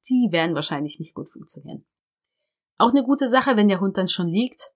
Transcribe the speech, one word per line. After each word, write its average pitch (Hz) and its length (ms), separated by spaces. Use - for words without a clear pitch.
die 247 240
werden 165 240
wahrscheinlich 147 440
nicht 160 160
gut 160 140
funktionieren. 143 560
Auch 240 140
eine 269 120
gute 269 240
Sache, 254 300
wenn 208 100
der 185 140
Hund 196 160
dann 185 100
schon 175 200
liegt 202 480